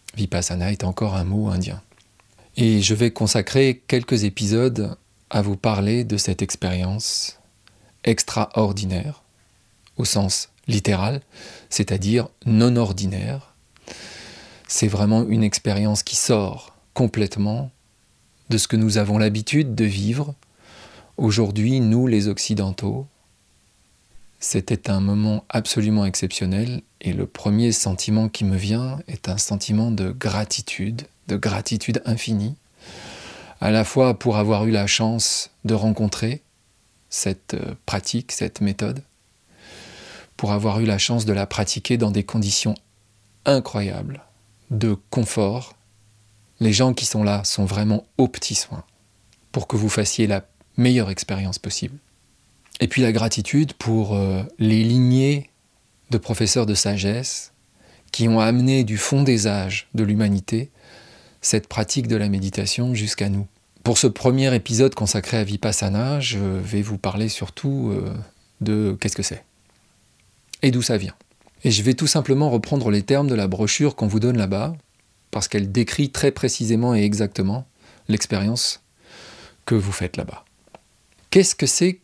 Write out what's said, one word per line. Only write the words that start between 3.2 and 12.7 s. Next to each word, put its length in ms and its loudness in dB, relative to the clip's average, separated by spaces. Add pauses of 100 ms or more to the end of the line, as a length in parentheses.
quelques 360 0
épisodes 720 0 (340)
à 120 0
vous 160 -2
parler 480 0
de 100 -2
cette 260 -2
expérience 920 -4 (720)
extraordinaire, 1200 -2 (720)
au 80 -2
sens 440 0 (200)
littéral, 500 2 (500)
c'est-à-dire 600 0 (160)
non 320 6